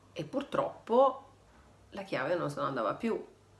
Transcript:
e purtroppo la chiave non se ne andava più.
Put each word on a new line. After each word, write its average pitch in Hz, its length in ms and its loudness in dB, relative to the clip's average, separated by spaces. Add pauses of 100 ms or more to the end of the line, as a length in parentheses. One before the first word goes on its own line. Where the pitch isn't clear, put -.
(120)
e 170 120 -6
purtroppo - 960 2 (680)
la - 120 -10
chiave 139 320 -2
non 151 160 0
se 143 100 -6
ne 139 60 -2
andava 123 280 0
più. - 300 -2 (360)